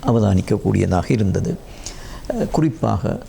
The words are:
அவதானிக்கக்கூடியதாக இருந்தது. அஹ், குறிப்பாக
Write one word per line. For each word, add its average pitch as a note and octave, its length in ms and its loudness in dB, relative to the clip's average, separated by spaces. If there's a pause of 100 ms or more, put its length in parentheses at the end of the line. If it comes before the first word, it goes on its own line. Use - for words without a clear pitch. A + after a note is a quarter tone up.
அவதானிக்கக்கூடியதாக G2 1000 2
இருந்தது. G2 480 2 (760)
அஹ், G#3+ 180 -2
குறிப்பாக A2+ 680 0 (100)